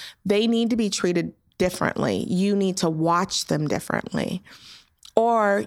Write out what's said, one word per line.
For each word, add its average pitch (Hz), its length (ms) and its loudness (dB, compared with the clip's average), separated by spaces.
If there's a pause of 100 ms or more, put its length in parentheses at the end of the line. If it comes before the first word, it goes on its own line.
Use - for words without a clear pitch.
(240)
They 202 220 2
need 233 240 2
to 240 60 2
be 220 160 0
treated 175 420 0 (240)
differently. - 720 0
You 196 260 2
need 190 220 0
to 170 140 0
watch 170 560 0
them 151 200 -2
differently. - 760 -4 (720)
Or 220 520 2